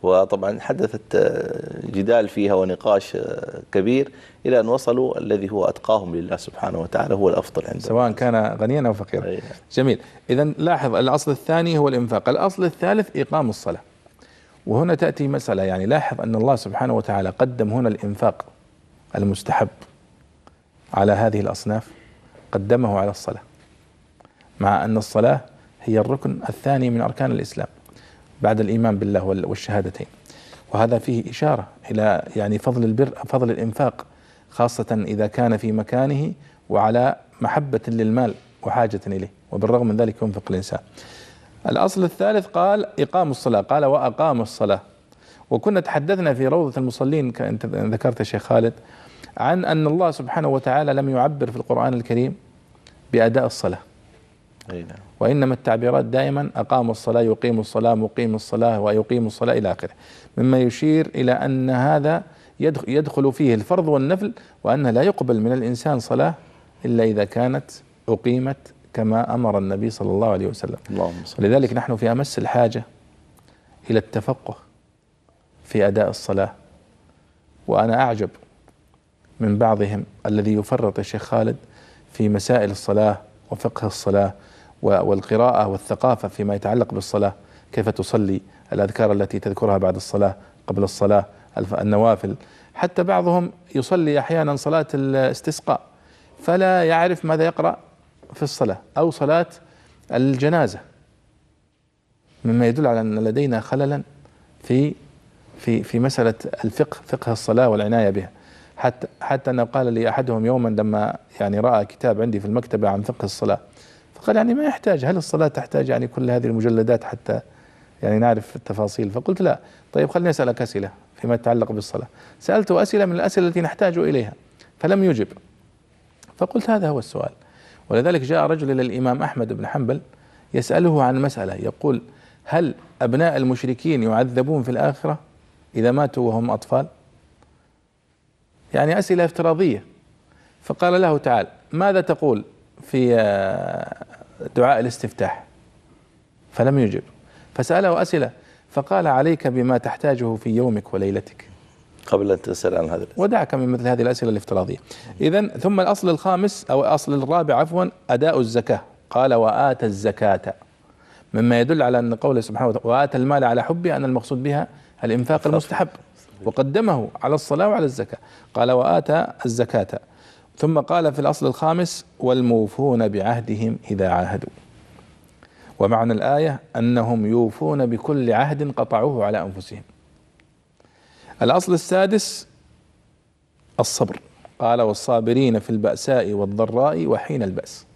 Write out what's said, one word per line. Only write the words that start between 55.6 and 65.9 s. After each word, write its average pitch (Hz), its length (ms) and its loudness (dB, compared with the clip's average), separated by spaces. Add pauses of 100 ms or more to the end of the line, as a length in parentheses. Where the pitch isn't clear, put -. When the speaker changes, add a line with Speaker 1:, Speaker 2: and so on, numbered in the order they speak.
Speaker 2:
دائمًا: 139 500 0
"أقام 117 360 0
الصلاة"، 117 300 0
"يقيم 113 380 2
الصلاة"، 113 360 2
"مقيم 110 400 -2
الصلاة"، 113 440 0
"ويقيم 107 480 0
الصلاة"، 117 260 -2
إلى 104 180 0
آخره، - 180 -6 (480)
مما 127 220 4
يشير 156 560 0
إلى 127 160 0
أن 131 380 0
هذا 147 540 2 (360)
يدخ-، 143 300 -2
يدخل 139 440 0
فيه 127 220 2
الفرض 160 320 0
والنفل، 160 460 0 (300)
وأن 131 240 2
لا 117 140 4
يقبل 127 380 2
من 113 140 2
الإنسان 123 460 -2